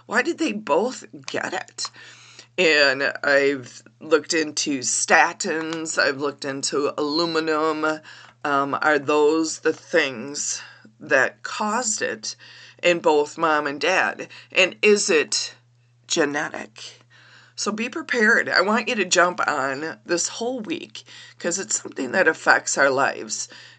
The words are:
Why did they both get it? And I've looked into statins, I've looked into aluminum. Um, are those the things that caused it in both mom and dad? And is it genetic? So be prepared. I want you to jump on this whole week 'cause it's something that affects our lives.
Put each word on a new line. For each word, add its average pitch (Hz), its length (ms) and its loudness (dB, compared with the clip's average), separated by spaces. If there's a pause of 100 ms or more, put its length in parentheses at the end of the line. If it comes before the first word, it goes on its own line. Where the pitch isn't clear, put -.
Why 226 160 0
did 311 160 -4
they 294 140 -2
both 214 520 -2 (220)
get - 260 -6
it? - 380 -10 (680)
And 143 560 4 (100)
I've 139 600 0 (180)
looked 151 320 0
into 151 460 -2
statins, 160 1200 0
I've 147 200 2
looked 143 280 -6
into 139 520 -4
aluminum. 156 1040 -2 (420)
Um, 139 380 0
are 151 180 4
those 151 600 2
the 160 160 0
things 143 880 -4 (360)
that 135 440 2
caused 220 580 -4
it - 360 -6 (460)
in 170 180 4
both 147 360 2
mom 156 300 2
and 143 120 -6
dad? 147 500 0 (220)
And 180 300 2
is 208 300 4
it - 440 0 (520)
genetic? - 880 -4 (600)
So - 180 -4
be 220 160 -4
prepared. 233 600 0
I 131 120 -2
want 214 280 -2
you 247 60 -2
to 302 100 -2
jump 180 420 2
on 139 600 -4
this 170 220 -2
whole 247 320 -6
week - 420 -10 (380)
'cause 175 180 -2
it's - 220 -4
something 269 320 -8
that 185 160 2
affects - 500 2
our 139 120 4
lives. 113 580 -2 (300)